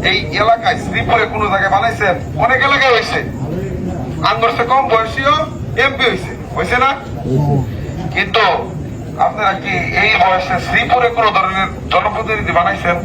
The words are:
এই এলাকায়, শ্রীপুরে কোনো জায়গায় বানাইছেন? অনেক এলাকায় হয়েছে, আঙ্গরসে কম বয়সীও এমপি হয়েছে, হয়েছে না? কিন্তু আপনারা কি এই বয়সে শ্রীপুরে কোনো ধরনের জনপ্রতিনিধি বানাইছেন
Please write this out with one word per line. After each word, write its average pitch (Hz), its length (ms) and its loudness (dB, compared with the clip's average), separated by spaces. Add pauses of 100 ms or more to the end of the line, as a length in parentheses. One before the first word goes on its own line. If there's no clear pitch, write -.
(100)
এই 381 80 0 (240)
এলাকায়, 339 420 2
শ্রীপুরে 220 480 0
কোনো 208 200 0
জায়গায় 196 240 2
বানাইছেন? 208 380 2 (300)
অনেক 247 140 4 (100)
এলাকায় 269 260 4
হয়েছে, 156 240 0 (1120)
আঙ্গরসে 233 400 0
কম 262 220 4
বয়সীও 285 420 2 (500)
এমপি 269 260 0
হয়েছে, - 220 -4 (220)
হয়েছে 185 300 0
না? 269 60 4 (1200)
কিন্তু 202 300 2 (800)
আপনারা 208 260 0 (100)
কি 196 100 -4 (300)
এই 208 100 2 (100)
বয়সে 185 340 2 (100)
শ্রীপুরে 247 500 2
কোনো 220 200 4
ধরনের 190 320 0 (240)
জনপ্রতিনিধি 208 680 0
বানাইছেন 175 460 0